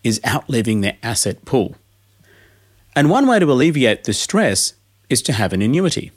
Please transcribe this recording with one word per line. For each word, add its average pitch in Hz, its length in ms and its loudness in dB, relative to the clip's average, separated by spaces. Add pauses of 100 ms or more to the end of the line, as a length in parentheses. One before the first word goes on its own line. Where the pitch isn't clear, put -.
is 110 240 0
outliving 113 540 -2
their 98 200 -4
asset - 440 -6
pool. - 320 -2 (1160)
And 147 160 2
one 269 160 4
way 240 140 4
to 160 100 2
alleviate 135 540 2
this - 160 -4
stress 160 540 0 (360)
is 123 120 0
to - 100 -4
have 101 220 -2
an 95 80 0
annuity. 147 560 0